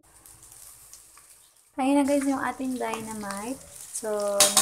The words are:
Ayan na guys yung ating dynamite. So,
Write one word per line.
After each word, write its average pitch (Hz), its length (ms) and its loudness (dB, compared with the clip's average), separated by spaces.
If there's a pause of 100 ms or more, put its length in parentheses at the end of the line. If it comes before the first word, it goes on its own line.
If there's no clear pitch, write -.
(1800)
Ayan 277 240 4
na 285 80 6
guys 285 160 4
yung 269 160 2
ating 254 400 -4
dynamite. 220 800 -6 (360)
So, 208 400 -2 (260)